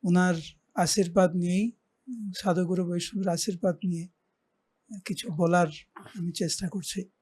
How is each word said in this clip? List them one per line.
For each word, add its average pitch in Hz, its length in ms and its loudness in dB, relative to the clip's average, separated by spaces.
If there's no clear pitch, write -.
ওনার 180 320 4
আশীর্বাদ 180 600 4
নিয়েই, 185 360 2
সাধুগুরু 180 500 0
বৈষ্ণবের 175 420 -2
আশীর্বাদ 175 480 0
নিয়ে 175 220 -4
কিছু - 260 -8
বলার 170 360 4
আমি 175 360 -8
চেষ্টা 175 380 -4
করছি। 190 400 -8